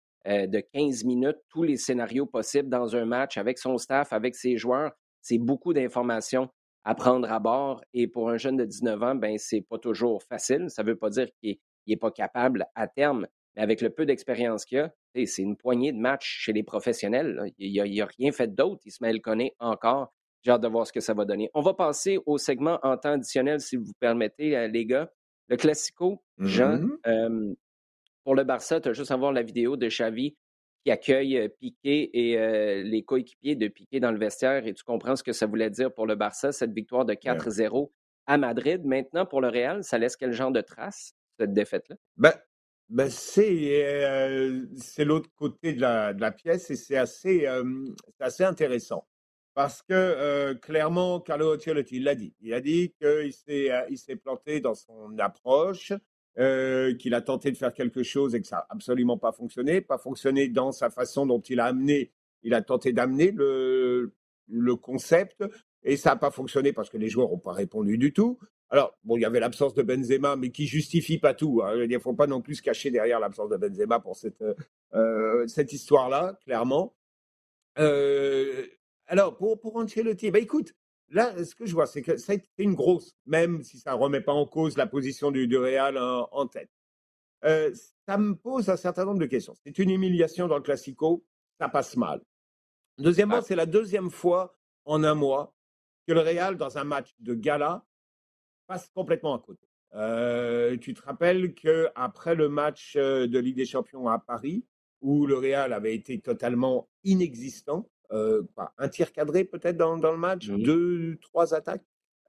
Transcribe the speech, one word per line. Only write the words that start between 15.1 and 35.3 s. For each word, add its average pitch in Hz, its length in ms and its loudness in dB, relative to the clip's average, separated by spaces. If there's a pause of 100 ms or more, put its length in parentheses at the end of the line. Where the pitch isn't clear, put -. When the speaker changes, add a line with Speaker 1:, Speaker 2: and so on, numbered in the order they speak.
Speaker 1:
tu 127 80 -2
sais, 113 40 0
c'est - 160 -6
une 101 160 -4
poignée 127 340 0
de 120 60 -6
matchs 127 440 -2
chez 110 120 -2
les 107 100 -2
professionnels, 113 720 -2
là. 71 120 -6 (120)
Il, 98 180 -10
il 101 60 2
a, 101 40 0
il 101 160 -2
a 101 40 -2
rien 131 260 -2
fait 117 220 -2
d'autre, 170 320 -2
Ismaël 113 360 -4
Koné, 117 380 -2
encore. 120 540 -2 (300)
J'ai 123 80 4
hâte 120 100 6
de 117 60 0
voir 117 200 0
ce - 60 -16
que 120 80 -2
ça 113 120 -2
va 104 120 0
donner. 101 280 -2
On 151 80 0
va 185 120 4
passer 185 520 0
au 147 120 0
segment 143 460 0
en 135 140 2
temps 147 160 -2
additionnel, 139 460 0
si - 160 -8
vous 107 240 -6
permettez, 120 560 0
euh, 117 120 0
les 113 180 -2
gars. 135 260 -2 (380)
Le 123 80 2
Classico, 165 640 0 (140)
Jean, 170 400 2
Speaker 2:
Mhm. 247 200 -2 (100)
Speaker 1:
euh, 113 460 0 (680)
pour 135 120 2
le 135 80 4
Barça, 131 360 -2
t'as 139 140 -2
juste 131 160 -6
à 135 80 2
voir 139 160 0
la 123 80 0
vidéo 120 360 0
de 117 100 -2
Xavi 117 500 -4 (480)
qui 135 60 4
accueille, 135 460 2
euh, 107 120 0
Piqué 143 640 -2
et, 117 240 2
euh, 107 460 2
les 107 200 -2
coéquipiers 135 520 -2
de 110 120 0
Piqué - 320 -8
dans 120 120 2
le 107 80 -2
vestiaire 117 480 0
et 98 80 -6
tu - 80 -20
comprends 120 320 -2
ce - 80 -8
que 120 100 -4